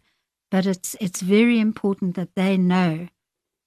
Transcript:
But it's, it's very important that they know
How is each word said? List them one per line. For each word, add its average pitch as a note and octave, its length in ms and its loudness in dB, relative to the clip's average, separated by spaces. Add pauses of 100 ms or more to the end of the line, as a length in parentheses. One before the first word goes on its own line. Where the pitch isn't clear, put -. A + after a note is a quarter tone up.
(500)
But F#3+ 160 0
it's, F#3 340 -6
it's F#3 200 -6
very A3 380 4
important G3+ 580 -2
that F3+ 180 -8
they F#3+ 220 0
know F3+ 520 0 (580)